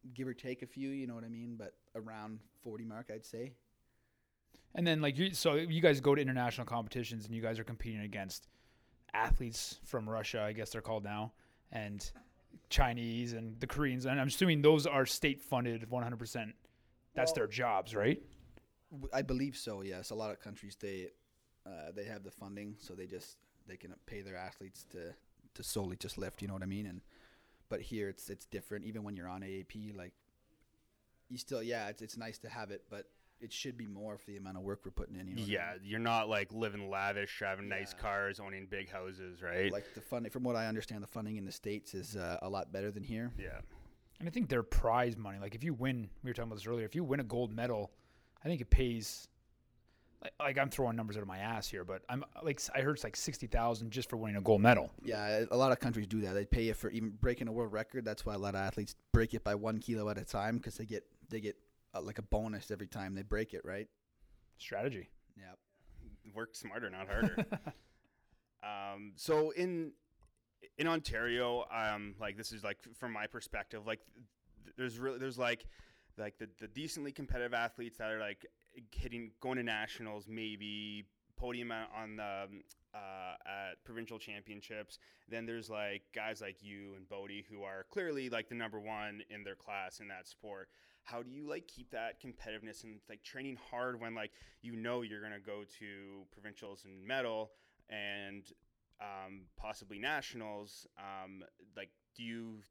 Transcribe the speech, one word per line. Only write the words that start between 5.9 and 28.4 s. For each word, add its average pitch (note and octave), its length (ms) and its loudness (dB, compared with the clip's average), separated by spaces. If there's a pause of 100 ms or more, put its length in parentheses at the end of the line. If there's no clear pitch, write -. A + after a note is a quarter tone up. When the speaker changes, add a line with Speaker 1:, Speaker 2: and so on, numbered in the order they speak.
Speaker 2:
go C#3+ 120 10
to D3 80 8
international B2+ 460 2
competitions A2+ 580 -2
and A2+ 80 -6
you A2+ 80 -2
guys A2+ 160 0
are A2+ 60 -4
competing A2 380 -4
against G2 460 -4 (640)
athletes A2+ 720 4
from A2 240 -2
Russia, A2 320 0
I G#2 100 2
guess G#2+ 200 -4
they're A2+ 100 -4
called G#2+ 240 -2
now, G#2 260 -2 (400)
and G#2 400 -4 (580)
Chinese A#2+ 640 4
and A2+ 300 -6
the B2+ 60 -2
Koreans. B2+ 380 2
And C3+ 140 4
I'm C3+ 80 4
assuming D#3+ 340 8
those D3+ 240 12
are C#3 200 8
state C#3 360 2
funded A#2 480 0
one B2 140 2
hundred A#2 160 -2
percent. A2+ 340 -6 (600)
That's C3+ 160 4
Speaker 1:
Well, D#3+ 60 2
Speaker 2:
their A2+ 120 4
jobs, G#2+ 480 2
right? A2 260 6 (680)
Speaker 1:
w-, C#3 220 -8
I C3+ 80 2
believe C3+ 340 0
so, G2+ 260 -6
yes. F#2 280 -6
A G#2+ 60 -6
lot G#2+ 160 -2
of F#2 100 -8
countries, G#2 340 -12
they, F#2+ 360 -6 (540)
uh, E2 300 -10
they G2+ 80 -6
have G2+ 200 -10
the G2+ 80 -12
funding, G#2 480 -10
so - 140 -14
they F#2 140 -10
just, F#2 300 -12 (280)
they F#2 120 -16
can F2+ 180 -16 (100)
pay G#2+ 160 -10
their F#2+ 140 -10
athletes F#2 560 -12
to, E2+ 240 -10 (380)
to - 100 -12
solely F#2+ 320 -2
just - 220 -8
lift, F#2+ 240 -6
you G2 80 -4
know G2 40 -4
what F#2+ 100 -4
I F#2+ 40 -2
mean? G2+ 180 -2
And, F#2 140 -8 (720)
but G#2+ 120 -2
here G#2 280 -2
it's, - 200 -10
it's G2 160 -8